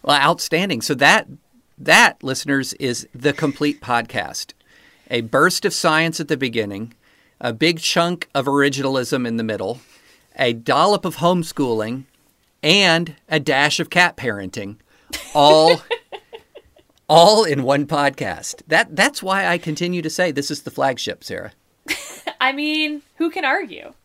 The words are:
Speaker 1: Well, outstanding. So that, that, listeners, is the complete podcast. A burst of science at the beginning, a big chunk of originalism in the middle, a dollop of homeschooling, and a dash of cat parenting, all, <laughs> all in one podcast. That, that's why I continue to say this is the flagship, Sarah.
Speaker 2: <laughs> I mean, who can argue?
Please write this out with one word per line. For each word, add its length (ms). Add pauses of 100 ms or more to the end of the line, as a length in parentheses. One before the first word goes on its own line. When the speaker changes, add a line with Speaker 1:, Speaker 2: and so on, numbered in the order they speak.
Speaker 1:
Well, 180
outstanding. 600
So 120
that, 320 (520)
that, 440
listeners, 520
is 380
the 200
complete 480
podcast. 720 (580)
A 120
burst 420
of 100
science 460
at 80
the 80
beginning, 580 (460)
a 120
big 280
chunk 560
of 100
originalism 800
in 100
the 60
middle, 380 (560)
a 160
dollop 520
of 120
homeschooling, 880 (580)
and 540 (120)
a 120
dash 400
of 100
cat 260
parenting, 600 (580)
all, 460 (640)
<laughs> 640
all 360
in 180
one 240
podcast. 840
That, 280
that's 260
why 240
I 120
continue 440
to 80
say 200
this 200
is 120
the 80
flagship, 540
Sarah. 280 (420)
Speaker 2:
<laughs> 460
I 120
mean, 500 (140)
who 140
can 140
argue? 480 (120)